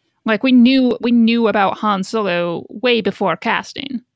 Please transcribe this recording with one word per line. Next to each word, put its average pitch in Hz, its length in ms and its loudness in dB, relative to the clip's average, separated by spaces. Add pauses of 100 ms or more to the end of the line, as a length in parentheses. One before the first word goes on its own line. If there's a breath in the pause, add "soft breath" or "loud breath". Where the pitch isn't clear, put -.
(260)
Like, 220 180 0
we 262 80 2
knew, 254 500 4
we 247 100 -2
knew 233 360 2
about 202 300 0
Han 202 260 -2
Solo 175 680 -4
way 233 320 -2
before 185 360 -2
casting. - 640 -6 (140)